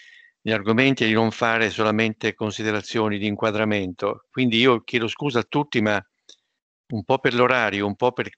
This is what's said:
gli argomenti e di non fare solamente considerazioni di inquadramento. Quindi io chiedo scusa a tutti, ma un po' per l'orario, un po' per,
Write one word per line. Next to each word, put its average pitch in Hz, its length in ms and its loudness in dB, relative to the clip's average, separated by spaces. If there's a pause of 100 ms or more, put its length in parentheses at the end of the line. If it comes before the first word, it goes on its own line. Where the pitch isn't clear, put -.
(440)
gli 110 60 -2
argomenti 113 540 2
e - 20 2
di 110 60 2
non 110 180 4
fare 113 400 0
solamente 110 640 0
considerazioni 107 840 -2
di 101 100 -4
inquadramento. 104 1040 -2
Quindi 120 280 0
io 120 240 4
chiedo 113 240 -4
scusa 120 340 -4
a 110 80 -6
tutti, 147 320 -2
ma 104 240 0 (840)
un 107 160 -6
po' 135 140 0
per 123 160 -2
l'orario, 120 520 2
un 101 80 -2
po' 123 160 0
per, 113 280 -6